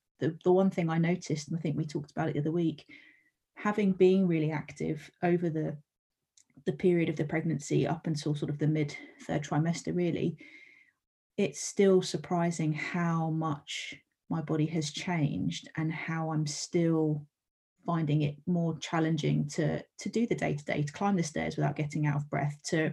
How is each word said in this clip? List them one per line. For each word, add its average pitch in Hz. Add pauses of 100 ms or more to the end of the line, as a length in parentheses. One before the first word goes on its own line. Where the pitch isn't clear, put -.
(200)
the, 156
the 180
one 190
thing 170
I 160
noticed, 165
and 165
I -
think 151
we 156
talked 151
about 160
it -
the -
other 156
week, 170 (680)
having 208
been 185
really 156
active 156 (100)
over 175
the, 156 (880)
the 180
period 170
of 156
the 156
pregnancy 151
up -
until 151
sort -
of 147
the 147
mid 151 (320)
third 151
trimester, 165
really, 175 (1000)
it's -
still 190
surprising 170
how 165
much 156 (340)
my 165
body 156
has 160
changed -
and 160
how 160
I'm 156
still 156 (580)
finding 156
it 143 (100)
more 170
challenging 156
to, 156 (140)
to -
do 226
the 165
day-to-day, 147
to 147
climb 202
the 170
stairs 156
without 147
getting 151
out 147
of 147
breath, 147
to 160